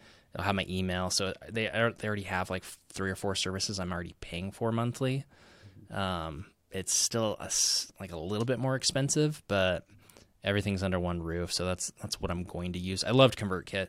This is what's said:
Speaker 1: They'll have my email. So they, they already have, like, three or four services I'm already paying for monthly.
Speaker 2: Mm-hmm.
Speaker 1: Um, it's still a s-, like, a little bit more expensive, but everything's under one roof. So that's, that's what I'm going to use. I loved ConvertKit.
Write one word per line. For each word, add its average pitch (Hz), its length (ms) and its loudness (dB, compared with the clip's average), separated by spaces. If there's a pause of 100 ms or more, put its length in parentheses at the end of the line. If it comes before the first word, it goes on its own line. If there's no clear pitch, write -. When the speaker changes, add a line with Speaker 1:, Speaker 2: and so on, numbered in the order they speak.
(320)
Speaker 1:
They'll 87 120 -6
have 98 120 2
my 95 120 0
email. 92 420 0
So 95 220 0 (180)
they, 110 160 0 (320)
they - 100 -4
already 104 140 -2
have, 92 280 -2
like, 92 140 -4 (280)
three 95 180 -2
or 95 60 -2
four 98 180 -2
services 95 440 -2
I'm 90 140 -4
already 87 300 -6
paying 90 280 -6
for 113 220 -2
monthly. 127 520 0 (680)
Speaker 2:
Mm-hmm. 104 60 -4
Speaker 1:
Um, 85 480 -2 (240)
it's 95 240 -4
still 113 440 2
a - 60 -10
s-, - 560 0
like, 95 120 -8
a 85 60 -6
little 101 280 0
bit 123 120 2
more 131 180 0
expensive, 151 720 2
but 92 400 2 (560)
everything's 101 400 2
under 92 160 2
one 87 240 0
roof. 85 300 -2
So - 140 0
that's, 90 340 -2
that's - 200 -6
what 92 100 -2
I'm 87 140 -2
going 87 280 -4
to 87 60 -2
use. 92 260 -2
I - 60 0
loved 127 280 8
ConvertKit. 95 500 -2